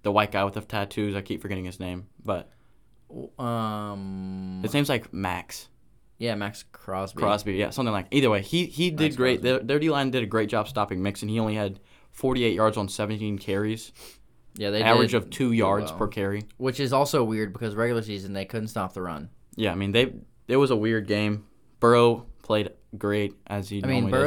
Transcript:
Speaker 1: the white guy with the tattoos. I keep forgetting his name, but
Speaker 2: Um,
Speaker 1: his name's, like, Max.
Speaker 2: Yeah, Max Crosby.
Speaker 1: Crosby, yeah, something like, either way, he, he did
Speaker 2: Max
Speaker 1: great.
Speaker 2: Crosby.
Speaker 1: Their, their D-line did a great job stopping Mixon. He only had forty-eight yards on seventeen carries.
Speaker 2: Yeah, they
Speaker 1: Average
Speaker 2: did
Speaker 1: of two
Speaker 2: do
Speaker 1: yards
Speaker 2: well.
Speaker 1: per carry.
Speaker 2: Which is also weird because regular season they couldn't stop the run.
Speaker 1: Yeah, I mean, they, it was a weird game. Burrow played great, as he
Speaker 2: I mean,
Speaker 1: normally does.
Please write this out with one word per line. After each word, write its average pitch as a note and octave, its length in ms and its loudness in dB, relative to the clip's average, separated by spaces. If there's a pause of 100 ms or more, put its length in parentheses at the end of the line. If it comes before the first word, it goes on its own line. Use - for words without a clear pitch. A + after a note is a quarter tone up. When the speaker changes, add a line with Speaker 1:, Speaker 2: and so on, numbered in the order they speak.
Speaker 1:
the G#2 80 0
white G#2 220 2
guy G2 120 0
with G2 100 -2
the G#2 80 -8
tattoos. G2+ 520 -4
I G2+ 60 -4
keep G2 220 -8
forgetting F#2+ 240 -6
his F2+ 120 -10
name, F2+ 280 -8 (180)
but F#2+ 260 -4 (880)
Speaker 2:
Um, G2 1200 -6
Speaker 1:
his A2 120 -4
name's, C#3+ 140 2
like, B2+ 240 -4
Max. F#2 560 -6 (500)
Speaker 2:
Yeah, A2+ 180 -2
Max G#2 360 -8
Crosby. F#2+ 480 -8
Speaker 1:
Crosby, G#2 340 0
yeah, F#2+ 160 0
something A#2+ 220 -2
like, F#2+ 180 -2
either C3 200 4
way, G2 120 2
he, E3+ 240 0
he E3+ 240 -2
did D3+ 100 -2
Speaker 2:
Max D3+ 160 2
Speaker 1:
great. B2+ 240 2
Speaker 2:
Crosby. A#2+ 100 0
Speaker 1:
Their, C3 100 2
their C3 180 0
D-line C#3+ 320 2
did B2 120 0
a A2 40 -2
great G#2+ 220 0
job G#2+ 200 0
stopping G2+ 340 -2
Mixon. G2+ 260 -4
He G#2+ 120 0
only G#2+ 140 0
had G2+ 260 -4 (320)
forty-eight B2 420 2
yards G#2+ 220 4
on G2+ 120 -2
seventeen G#2+ 500 -4
carries. G#2+ 540 -2 (640)
Speaker 2:
Yeah, G2+ 160 -4
they G#2+ 120 0
Speaker 1:
Average A2+ 300 6
Speaker 2:
did B2 40 4
Speaker 1:
of G2+ 140 -2
two C3 180 0
Speaker 2:
do A#2 80 4
Speaker 1:
yards G2 340 4
Speaker 2:
well. E2 100 -10
Speaker 1:
per G#2+ 80 0
carry. G2+ 360 -2 (140)
Speaker 2:
Which C3 200 -2
is C3 140 0
also C#3 320 4
weird G#2+ 280 -2
because A2+ 220 -6
regular A#2 280 0
season G2+ 320 -8
they G2 100 -4
couldn't G#2+ 240 -6
stop G2 240 -4
the F#2 100 -8
run. E2+ 280 -8 (260)
Speaker 1:
Yeah, G#2+ 160 0
I - 20 -2
mean, G2 180 -2
they, B2+ 200 4 (340)
it B2 120 2
was G3+ 120 6
a B2 60 2
weird A2 300 0
game. G#2 400 0 (340)
Burrow A#2+ 460 6 (160)
played G#2+ 280 0 (280)
great, G#2 360 0 (120)
as G2+ 240 -6
he G2+ 120 -6
Speaker 2:
I - 40 -2
mean, B2+ 180 2
Speaker 1:
normally G2 80 0
does. C3 140 4